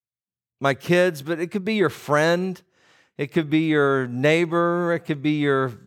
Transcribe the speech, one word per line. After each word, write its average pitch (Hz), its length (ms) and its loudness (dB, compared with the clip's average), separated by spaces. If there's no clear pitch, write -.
my 139 140 0
kids, 175 480 0
but 156 180 -6
it 175 80 -4
could 190 160 -6
be 220 100 -2
your 185 160 2
friend, 170 720 -2
it 147 140 -6
could 160 180 0
be 156 180 2
your 139 380 2
neighbor, 170 880 0
it 160 60 -4
could 151 220 -6
be 151 180 0
your 135 320 0